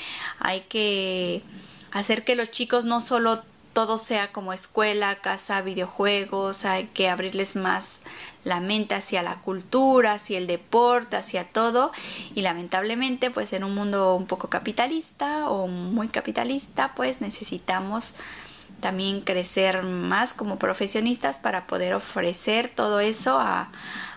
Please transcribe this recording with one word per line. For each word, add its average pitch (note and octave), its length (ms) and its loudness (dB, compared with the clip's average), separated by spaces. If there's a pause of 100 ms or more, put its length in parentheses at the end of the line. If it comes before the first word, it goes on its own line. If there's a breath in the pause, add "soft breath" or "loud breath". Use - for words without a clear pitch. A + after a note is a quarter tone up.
(380 loud breath)
hay F#3+ 220 0
que F#3+ 840 0 (480 loud breath)
hacer A3 320 0
que B3 120 2
los A#3 140 -2
chicos A#3+ 360 0
no A#3 160 2
solo A3+ 420 2 (300)
todo A3 240 2
sea G#3+ 340 -2
como F#3+ 220 -6
escuela, G#3 640 0
casa, G3 440 -2
videojuegos, G3 1040 0
hay F#3+ 220 2
que F#3+ 240 2
abrirles F#3+ 480 -2
más F#3 420 -2 (460 loud breath)
la F3 160 0
mente G#3 340 0
hacia F#3+ 260 -2
la F3 200 -4
cultura, A#3 720 4
hacia G3+ 240 -4
el F3+ 100 -4
deporte, A#3 680 4
hacia F#3+ 260 -4
todo. A#3 480 2 (420 loud breath)
Y G#3 80 -2
lamentablemente, G#3+ 920 0
pues G#3+ 200 -4
en G3 140 -2
un G3 100 -2
mundo G3+ 400 4
un F#3+ 120 -2
poco - 200 -4
capitalista D4 1000 -2
o F#3+ 180 0
muy F#3 400 -2
capitalista, A#3+ 880 -2
pues B3+ 240 -2
necesitamos G3 960 -4 (640 loud breath)
también G3 420 0
crecer F#3+ 600 2
más F#3 500 0
como G3+ 240 -4
profesionistas A3 800 0
para F#3 300 -2
poder F3+ 280 0
ofrecer G3+ 760 0
todo G#3 320 2
eso A3+ 380 2
a, G3+ 320 0 (460 loud breath)